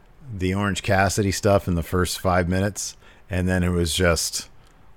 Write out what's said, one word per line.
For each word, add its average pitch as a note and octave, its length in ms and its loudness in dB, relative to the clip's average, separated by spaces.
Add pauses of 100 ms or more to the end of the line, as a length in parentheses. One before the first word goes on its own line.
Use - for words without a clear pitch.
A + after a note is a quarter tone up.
(320)
the F#2 220 -2
Orange G2+ 280 -2
Cassidy G2 500 2
stuff G2 340 2
in F#2 80 0
the E2 80 0
first - 380 -2
five F2+ 280 2
minutes, F#2+ 480 -4 (320)
and F2+ 200 -2
then F2+ 160 2
it F2+ 60 0
was E2+ 240 0
just, - 540 0 (480)